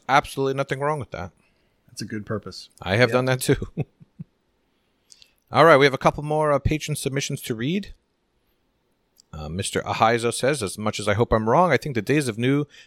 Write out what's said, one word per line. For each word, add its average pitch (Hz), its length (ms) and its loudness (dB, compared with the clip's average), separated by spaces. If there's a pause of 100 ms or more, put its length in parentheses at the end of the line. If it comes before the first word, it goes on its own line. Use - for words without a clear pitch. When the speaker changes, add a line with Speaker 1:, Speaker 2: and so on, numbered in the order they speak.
Speaker 1:
absolutely 135 460 0
nothing 135 260 -4
wrong 147 200 -2
with 110 100 -12
that. - 220 -10 (560)
Speaker 2:
That's - 140 -16
a - 20 -8
good 104 220 -8
purpose. - 420 -10 (120)
Speaker 1:
I 92 160 -2
have 120 120 4
Speaker 3:
Yep. 113 60 -4
Speaker 1:
done 127 100 2
that 127 160 0
too. - 260 0 (100)
<laughs> 156 80 -4 (1700)
All 131 140 6
right, 160 120 10
we 139 100 6
have 131 80 2
a - 40 -6
couple 156 240 0
more, 151 300 0
uh, 139 60 2
patron 151 360 -2
submissions 139 480 -6
to 123 120 -6
read. 156 400 -4 (1400)
Uh, 78 160 -12
Mister 87 340 -4
Ahizo 117 500 2
says, 131 300 -2
"As 92 160 -6
much 107 220 -4
as 101 80 -2
I 104 60 2
hope 113 180 0
I'm 110 160 2
wrong, 160 240 4
I 123 40 6
think 147 180 -6
the 110 80 -2
days 139 260 0
of 107 100 -4
new 139 280 0 (200)